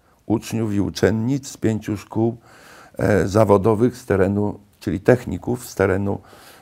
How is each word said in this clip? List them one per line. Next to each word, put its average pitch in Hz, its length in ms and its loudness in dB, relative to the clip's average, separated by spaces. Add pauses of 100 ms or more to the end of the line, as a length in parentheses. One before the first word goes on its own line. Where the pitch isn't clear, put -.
(260)
uczniów 110 480 -4
i 101 80 -2
uczennic 113 680 0
z - 100 -16
pięciu 107 400 -4
szkół, 117 400 -4 (600)
e, 98 300 2
zawodowych 104 680 4
z - 80 -20
terenu, 101 540 0 (200)
czyli 90 200 -4
techników 123 680 0
z - 60 -18
terenu, 98 460 0 (400)